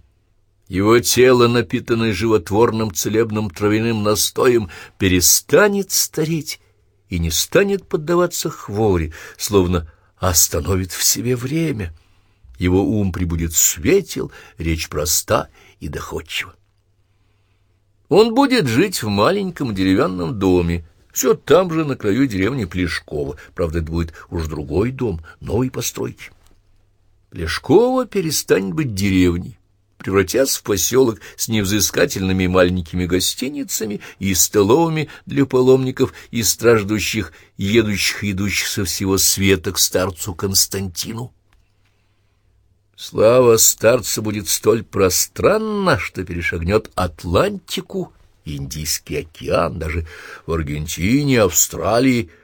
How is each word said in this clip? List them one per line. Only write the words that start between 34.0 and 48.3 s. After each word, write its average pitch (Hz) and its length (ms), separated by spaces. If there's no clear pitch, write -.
и 98 160
столовыми 147 760
для 135 180
паломников 127 640
и 117 100
страждущих, 107 920
едущих 104 680
и 104 80
идущих 95 360
со 107 160
всего 95 360
света 98 520
к - 60
старцу - 560
Константину. 98 1000
Слава 117 640
старца 110 640
будет 107 240
столь 107 360
пространна, 185 1160
что - 240
перешагнёт 87 720
Атлантику, 170 1160